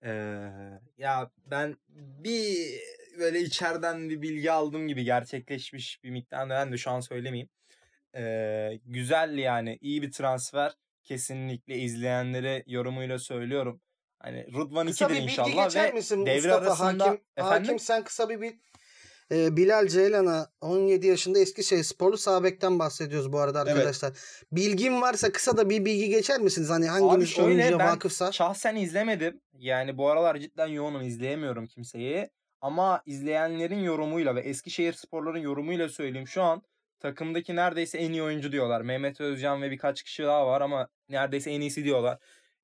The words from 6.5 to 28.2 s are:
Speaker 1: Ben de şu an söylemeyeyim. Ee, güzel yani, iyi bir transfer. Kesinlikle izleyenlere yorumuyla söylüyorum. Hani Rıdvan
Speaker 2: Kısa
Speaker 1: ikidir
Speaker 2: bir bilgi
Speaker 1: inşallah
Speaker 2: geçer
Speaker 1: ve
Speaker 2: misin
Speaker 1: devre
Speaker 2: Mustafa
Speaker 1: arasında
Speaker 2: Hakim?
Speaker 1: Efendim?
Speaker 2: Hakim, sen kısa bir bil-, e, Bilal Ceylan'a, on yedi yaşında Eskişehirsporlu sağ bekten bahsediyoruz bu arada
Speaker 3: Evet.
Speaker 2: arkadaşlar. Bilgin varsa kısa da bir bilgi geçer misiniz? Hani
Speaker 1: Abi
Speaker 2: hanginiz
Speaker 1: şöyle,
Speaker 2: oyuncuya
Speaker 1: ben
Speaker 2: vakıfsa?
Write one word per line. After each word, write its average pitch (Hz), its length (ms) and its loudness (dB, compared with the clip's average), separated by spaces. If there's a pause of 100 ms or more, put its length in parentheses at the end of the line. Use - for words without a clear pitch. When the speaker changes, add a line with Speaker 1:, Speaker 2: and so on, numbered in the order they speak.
Speaker 1:
Ben 135 180 -2
de 123 60 -4
şu 123 140 -6
an 127 80 -2
söylemeyeyim. 123 500 -10 (680)
Ee, 110 540 -4 (160)
güzel 143 520 0
yani, 120 440 -2
iyi 147 200 -4
bir 143 100 -8
transfer. 139 600 -2 (300)
Kesinlikle 131 760 -8
izleyenlere 127 880 -4
yorumuyla 127 520 -6
söylüyorum. 123 640 -6 (380)
Hani 123 280 -12
Rıdvan 151 400 -4
Speaker 2:
Kısa 165 180 0
Speaker 1:
ikidir 160 140 2
Speaker 2:
bir 131 80 -4
bilgi 127 40 -4
Speaker 1:
inşallah 135 340 2
Speaker 2:
geçer 196 240 2
Speaker 1:
ve - 20 -2
Speaker 2:
misin 208 340 0
Speaker 1:
devre 147 220 2
Speaker 2:
Mustafa 185 180 4
Speaker 1:
arasında 185 400 2
Speaker 2:
Hakim? 202 160 2 (160)
Speaker 1:
Efendim? 175 260 2
Speaker 2:
Hakim, 233 160 0
sen 226 240 0
kısa 226 260 -4
bir 220 120 -6
bil-, 226 180 -10 (720)
e, 160 260 2
Bilal 202 300 6
Ceylan'a, 180 600 4 (140)
on 175 180 0
yedi 190 280 4
yaşında 185 320 4
Eskişehirsporlu 190 800 2
sağ 185 260 2
bekten 185 360 2
bahsediyoruz 147 540 -2
bu 147 60 2
arada 143 220 2
Speaker 3:
Evet. 143 100 2
Speaker 2:
arkadaşlar. 139 420 2 (380)
Bilgin 208 500 2
varsa 226 300 4
kısa 226 260 2
da 202 120 6
bir 208 160 2
bilgi 214 240 2
geçer 226 300 4
misiniz? 170 300 2
Hani 165 220 2
Speaker 1:
Abi 190 100 4
Speaker 2:
hanginiz 180 280 8
Speaker 1:
şöyle, 175 180 4
Speaker 2:
oyuncuya 175 320 6
Speaker 1:
ben 185 80 6
Speaker 2:
vakıfsa? 175 440 0